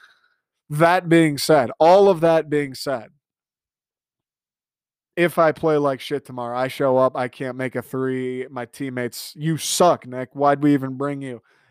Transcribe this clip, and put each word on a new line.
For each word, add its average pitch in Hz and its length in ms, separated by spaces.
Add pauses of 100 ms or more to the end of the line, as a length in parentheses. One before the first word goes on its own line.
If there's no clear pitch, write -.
(720)
That 170 380
being 160 300
said, 139 320 (100)
all 190 280
of 175 120
that 160 300
being 143 240
said, 123 340 (2000)
if 170 220
I 165 120
play 151 280
like 139 220
shit 139 260
tomorrow, 123 300
I 127 120
show 131 300
up, 131 180
I 127 120
can't 127 280
make 131 180
a 127 60
three, 127 720
my 123 160
teammates, 127 680
"You 160 220
suck, - 500
Nick. 127 280
Why'd 143 280
we 147 120
even 131 220
bring 139 260
you?" 127 200 (280)